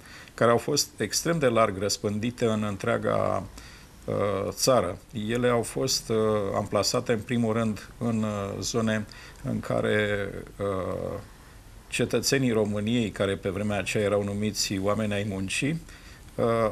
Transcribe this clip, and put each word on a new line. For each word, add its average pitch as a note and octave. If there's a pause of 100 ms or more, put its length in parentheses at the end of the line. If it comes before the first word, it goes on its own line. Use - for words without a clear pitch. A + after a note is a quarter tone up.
(340)
care A#2
au A#2
fost C#3+ (100)
extrem D#3+
de C#3
larg A2
răspândite G#2+
în A2
întreaga, G#2 (640)
uh, G#2+ (360)
țară. F#2 (300)
Ele A#2+
au A#2+
fost, -
uh, A2+ (400)
amplasate G#2
în G#2+
primul A#2
rând A2
în, A2+
uh, G2+
zone A2 (380)
în A#2
care, G#2+ (280)
uh, F2+ (680)
cetățenii B2
României, G#2+
care G2
pe G2+
vremea G2+
aceea G2+
erau G2+
numiți G2+
oameni G#2
ai G2+
muncii, G2 (540)
uh, A#2+ (260)